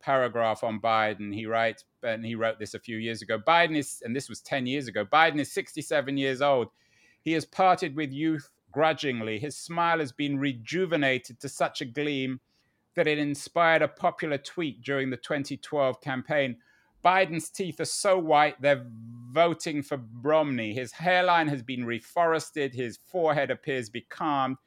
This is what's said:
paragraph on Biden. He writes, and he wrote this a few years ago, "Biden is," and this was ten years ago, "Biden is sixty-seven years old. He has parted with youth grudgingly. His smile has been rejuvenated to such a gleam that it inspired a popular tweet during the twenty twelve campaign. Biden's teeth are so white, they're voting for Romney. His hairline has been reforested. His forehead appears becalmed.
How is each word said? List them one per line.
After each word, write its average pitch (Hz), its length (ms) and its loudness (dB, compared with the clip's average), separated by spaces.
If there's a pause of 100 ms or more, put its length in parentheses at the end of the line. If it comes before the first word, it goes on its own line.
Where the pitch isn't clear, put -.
paragraph 117 640 2
on 110 160 -2
Biden. 107 540 0
He 110 100 -6
writes, 113 400 0 (180)
and 113 220 -4
he 113 120 -6
wrote 110 220 0
this 107 140 -10
a 110 60 -8
few 113 180 -10
years 113 240 -6
ago, 110 180 -4
"Biden 160 380 4
is," - 260 -6
and 120 140 -4
this 139 140 -8
was 110 100 -14
ten 131 260 -4
years 131 220 -4
ago, 104 160 -4
"Biden 151 340 4
is 139 140 -4
sixty-seven 143 640 -4
years 135 240 0
old. 135 280 2 (520)
He 160 120 -2
has 156 120 0
parted 180 520 2
with 147 160 -4
youth 151 360 -4 (240)
grudgingly. 131 680 0
His 135 200 -8
smile 170 400 0
has 147 120 -4
been 143 280 -4
rejuvenated 139 1000 -2
to 139 100 -10
such - 320 -4
a - 20 -8
gleam 131 560 -4 (540)
that 165 120 2
it 151 120 2
inspired 156 640 2
a 147 60 4
popular 156 500 -2
tweet 143 420 -8
during 135 300 -2
the 123 80 -6
twenty 143 400 -6
twelve 135 420 0
campaign. 135 560 -2 (480)
Biden's 175 460 2
teeth 175 300 -6
are 160 40 -4
so 190 340 2
white, 151 440 4
they're 135 240 4 (460)
voting 160 500 2
for 139 180 -6 (220)
Romney. 139 500 2
His 123 200 -6
hairline 175 560 4
has 139 140 -2
been 123 220 -6
reforested. 147 880 -2
His 120 240 -6
forehead 151 540 0
appears 127 400 -4
becalmed. 135 680 -2 (100)